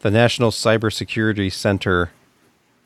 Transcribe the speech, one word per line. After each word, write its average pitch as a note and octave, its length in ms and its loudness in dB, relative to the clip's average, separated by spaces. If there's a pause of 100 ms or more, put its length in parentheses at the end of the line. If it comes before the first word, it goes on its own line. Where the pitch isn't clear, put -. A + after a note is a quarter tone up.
the G#2+ 100 0
National A2+ 400 2
Cybersecurity G#2+ 1000 -2
Center. F#2+ 600 0 (760)